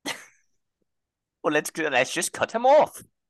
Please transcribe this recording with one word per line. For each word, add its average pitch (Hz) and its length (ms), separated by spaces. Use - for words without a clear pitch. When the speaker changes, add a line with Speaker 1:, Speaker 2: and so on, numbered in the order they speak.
Speaker 1:
<laughs> - 100
Speaker 2:
Well, 160 100
let's, 151 220
let's 135 380
just - 200
cut - 180
him 233 160
off. - 340